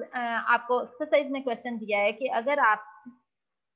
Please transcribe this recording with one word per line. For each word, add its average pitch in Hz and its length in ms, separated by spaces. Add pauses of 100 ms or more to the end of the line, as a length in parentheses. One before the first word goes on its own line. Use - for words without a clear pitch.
(140)
अ, 220 40
आपको 233 640
एक्सरसाइज - 480
में 269 120
question 240 360
दिया 202 200
है 208 140
कि 226 140
अगर 254 320
आप 220 440 (720)